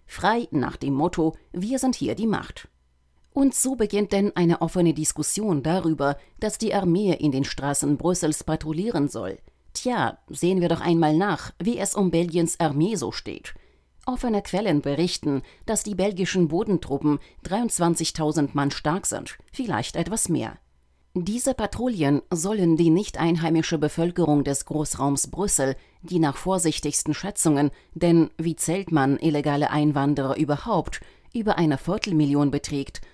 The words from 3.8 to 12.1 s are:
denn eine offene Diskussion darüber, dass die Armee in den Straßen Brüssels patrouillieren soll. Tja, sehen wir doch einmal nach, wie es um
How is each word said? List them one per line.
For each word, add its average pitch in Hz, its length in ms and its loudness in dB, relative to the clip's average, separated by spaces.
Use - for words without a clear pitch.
denn 202 240 2
eine 175 240 4
offene 170 320 2
Diskussion 156 720 -2
darüber, 156 560 0
dass 214 200 -4
die 220 160 -2
Armee 185 400 2
in 151 180 0
den 135 120 0
Straßen 143 520 -2
Brüssels 165 480 0
patrouillieren 156 640 -2
soll. 98 300 -8
Tja, 220 440 -2
sehen 180 320 0
wir 170 80 2
doch 165 140 0
einmal 165 340 4
nach, 180 420 0
wie 185 200 -2
es - 160 -4
um 190 160 2